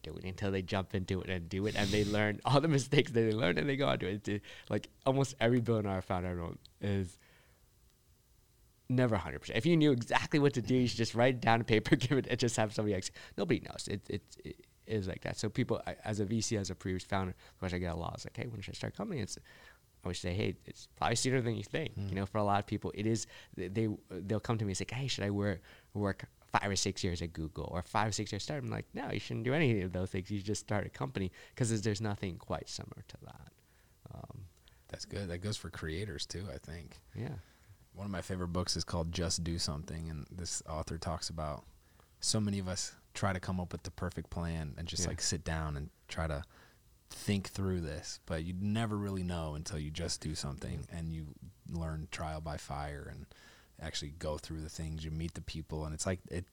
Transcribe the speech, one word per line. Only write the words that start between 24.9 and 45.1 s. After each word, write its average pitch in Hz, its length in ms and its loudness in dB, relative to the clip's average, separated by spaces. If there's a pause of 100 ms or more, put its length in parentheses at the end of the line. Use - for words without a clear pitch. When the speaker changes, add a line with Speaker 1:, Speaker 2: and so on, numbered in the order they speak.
Speaker 1:
"Hey, 131 160 -2
should 101 180 0
I 101 60 2
work, 101 300 2 (320)
work 101 320 0 (220)
five 101 240 2
or 95 60 2
six - 280 0
years 85 160 0
at 85 140 -4
Google 78 360 -4
or 90 120 -2
five 110 260 2
or 101 40 0
six 107 200 -2
years 101 100 -2
start?" 147 220 -4
I'm 113 60 -4
like, 107 240 -4
"No, - 180 -4
you 104 80 0
shouldn't 117 240 -4
do 127 80 2
any 123 300 6
of 90 100 -2
those 92 180 0
things. 95 200 -4
You 104 100 -2
just 101 220 -2
start 98 240 0
a - 40 -10
company," 98 400 -4 (240)
'cause 120 140 2
there's, 110 140 2
there's 104 180 2
nothing 101 380 -2
quite - 320 -6
similar - 380 -10
to - 80 -16 (100)
that. - 260 -18 (600)
Um, - 300 -12 (440)
Speaker 2:
That's - 160 -10
good. 98 240 -4
That 87 100 -4
goes 101 200 -2
for 90 100 -8
creators 82 560 -4
too, 92 260 -6
I 67 60 -8
think. 80 400 -12 (180)
Speaker 1:
Yeah. 113 200 -6 (580)
Speaker 2:
One 95 140 -8
of 101 60 -4
my 87 100 -2
favorite 90 260 -4
books 87 280 0
is 82 80 -2
called 82 260 -2
Just 85 320 0
Do 85 160 0
Something, 80 500 -4
and 78 220 -6
this 90 380 -6
author 80 300 -4
talks 82 320 -4
about 78 340 -4 (560)
so - 180 2
many 101 220 2
of 92 80 -2
us - 240 -4 (200)
try 98 200 2
to 92 80 -2
come 92 180 -2
up 87 140 -4
with 82 100 -6
the 90 80 -8
perfect - 400 -6
plan 82 480 -2
and 82 80 -4
just, 87 160 -2
Speaker 1:
Yeah. 82 60 0
Speaker 2:
like, 82 120 -2